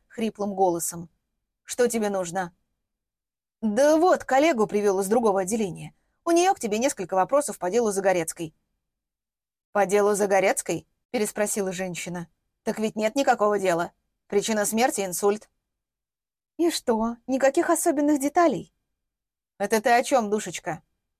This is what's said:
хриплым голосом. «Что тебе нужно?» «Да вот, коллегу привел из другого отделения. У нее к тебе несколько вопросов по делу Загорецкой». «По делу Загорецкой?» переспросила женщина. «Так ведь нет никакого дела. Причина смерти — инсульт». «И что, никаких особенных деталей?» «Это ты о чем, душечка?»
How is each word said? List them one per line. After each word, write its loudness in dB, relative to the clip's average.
хриплым -6
голосом. 0
«Что 0
тебе -2
нужно?» -6
«Да 4
вот, 4
коллегу 2
привел 0
из -4
другого 2
отделения. -4
У 0
нее 4
к -4
тебе -4
несколько -4
вопросов 0
по -4
делу 0
Загорецкой». -2
«По 0
делу 2
Загорецкой?» 0
переспросила -4
женщина. -10
«Так -6
ведь -4
нет -2
никакого 2
дела. -2
Причина -2
смерти — 0
инсульт». -2
«И 2
что, -2
никаких 2
особенных 2
деталей?» 0
«Это 0
ты 0
о 4
чем, 0
душечка?» -6